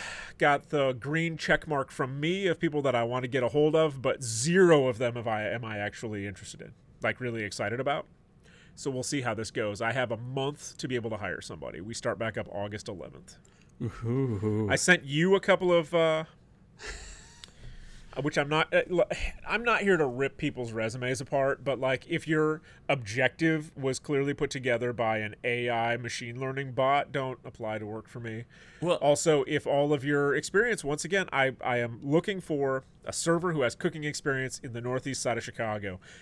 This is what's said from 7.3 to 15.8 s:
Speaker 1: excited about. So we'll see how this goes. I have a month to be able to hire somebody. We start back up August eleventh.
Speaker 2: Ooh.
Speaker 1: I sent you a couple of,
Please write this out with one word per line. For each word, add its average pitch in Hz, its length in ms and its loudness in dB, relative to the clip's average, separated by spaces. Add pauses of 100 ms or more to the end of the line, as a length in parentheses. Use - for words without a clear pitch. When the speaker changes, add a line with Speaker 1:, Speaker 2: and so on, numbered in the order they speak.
Speaker 1:
excited 107 340 -2
about. 139 280 -2 (680)
So - 160 -6
we'll 127 120 -2
see 143 180 -4
how 120 140 -2
this 110 160 -6
goes. 107 320 -4
I 113 100 0
have 123 180 0
a 113 60 -2
month 135 640 -6
to - 100 -6
be 123 80 -2
able 113 140 -4
to 107 80 -6
hire 92 240 -6
somebody. 71 400 -10
We 110 120 -10
start 117 240 -4
back 113 200 -4
up 92 120 -6
August 101 380 -6
eleventh. 78 480 -14 (680)
Speaker 2:
Ooh. 110 640 0
Speaker 1:
I 135 60 4
sent - 280 4
you 160 300 4
a 190 60 4
couple 180 320 4
of, 170 220 4